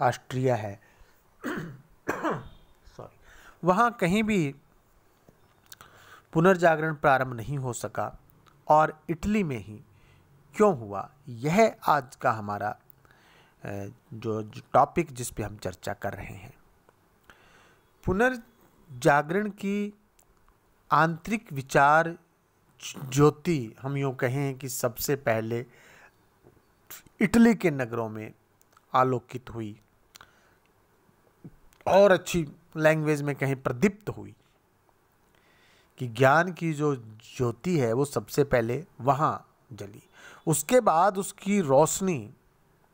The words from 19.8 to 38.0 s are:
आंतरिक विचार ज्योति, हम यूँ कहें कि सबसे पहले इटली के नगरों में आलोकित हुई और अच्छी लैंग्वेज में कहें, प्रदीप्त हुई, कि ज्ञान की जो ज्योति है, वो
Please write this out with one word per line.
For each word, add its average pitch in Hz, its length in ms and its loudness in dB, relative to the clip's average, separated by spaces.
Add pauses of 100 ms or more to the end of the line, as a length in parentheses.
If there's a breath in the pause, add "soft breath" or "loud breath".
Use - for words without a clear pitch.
आंतरिक 165 600 0
विचार 151 640 2 (920)
ज्योति, 147 720 2
हम 139 160 -6
यूँ 135 180 -2
कहें 135 420 -4
कि 135 120 -12
सबसे - 460 -4
पहले 117 500 -4 (1600 soft breath)
इटली 226 340 6
के 165 160 0
नगरों 117 380 -6
में 107 240 -12 (600)
आलोकित 127 560 0
हुई 110 320 -12 (2000 soft breath)
और 196 240 8
अच्छी 175 400 0 (260)
लैंग्वेज 156 440 2
में 143 140 -4
कहें, 135 280 -4
प्रदीप्त 143 460 0
हुई, 104 260 -14 (1600 soft breath)
कि 127 100 -8
ज्ञान 139 460 2
की 160 200 -6
जो 147 220 -2 (400)
ज्योति 131 440 -2
है, 113 140 2
वो 135 120 0